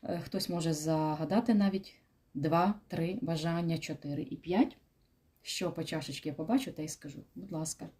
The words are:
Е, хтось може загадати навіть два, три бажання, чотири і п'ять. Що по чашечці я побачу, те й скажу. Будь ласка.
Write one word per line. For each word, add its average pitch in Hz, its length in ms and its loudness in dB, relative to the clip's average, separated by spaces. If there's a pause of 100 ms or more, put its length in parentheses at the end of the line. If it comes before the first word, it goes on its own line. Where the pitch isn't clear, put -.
Е, 175 220 -4
хтось - 240 -4
може 165 240 0
загадати 156 800 2
навіть 196 420 2 (380)
два, 165 400 4 (140)
три 165 340 0
бажання, 165 560 0
чотири 147 520 -4
і - 60 -6
п'ять. 190 420 2 (640)
Що - 300 -4
по 165 120 -4
чашечці 143 440 -6
я 147 60 -4
побачу, 220 380 0
те 156 120 -8
й 156 40 -6
скажу. - 360 -12 (120)
Будь 196 160 -10
ласка. 160 380 -6 (100)